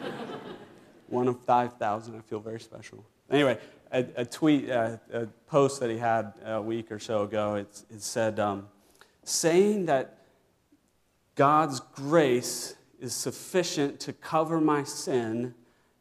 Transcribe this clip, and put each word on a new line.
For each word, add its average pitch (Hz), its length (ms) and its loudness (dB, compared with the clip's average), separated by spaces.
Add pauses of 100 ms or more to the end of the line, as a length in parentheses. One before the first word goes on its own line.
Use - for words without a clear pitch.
(380)
<laughs> - 680 -18
one 123 200 0
of 123 140 -2
five 120 360 2
thousand, 113 380 -4
I 110 60 -16
feel 110 180 -8
very 113 200 -10
special. 107 440 -18 (260)
Anyway, 131 280 4 (340)
a, 127 140 2 (120)
a 123 80 -2
tweet, 139 440 2
uh, 117 280 -2 (140)
a 117 140 -4 (220)
post 139 320 2
that 120 100 -2
he 113 80 -2
had 113 360 0 (120)
a 110 160 -4
week 113 300 -6
or 107 80 -10
so 107 240 -2
ago, 104 320 -2
it, - 340 -8
it 107 120 -16
said, 110 380 -2
um, 101 280 -2 (560)
"Saying 190 640 4
that 135 320 0 (1160)
God's 143 440 4
grace 139 960 0 (240)
is 120 140 -8
sufficient - 880 -2
to - 120 -8
cover 165 480 0
my 151 220 4
sin 120 720 -2 (460)